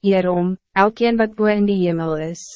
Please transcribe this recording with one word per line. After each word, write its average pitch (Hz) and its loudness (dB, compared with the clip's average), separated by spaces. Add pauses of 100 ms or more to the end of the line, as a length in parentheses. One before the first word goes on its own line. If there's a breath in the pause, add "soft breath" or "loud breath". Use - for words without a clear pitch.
eer 185 2
hom, 180 0 (180)
elkeen 220 0
wat 220 0
bo 214 2
in 208 2
die 202 0
hemel 165 -2 (160)
is. 170 -14 (140)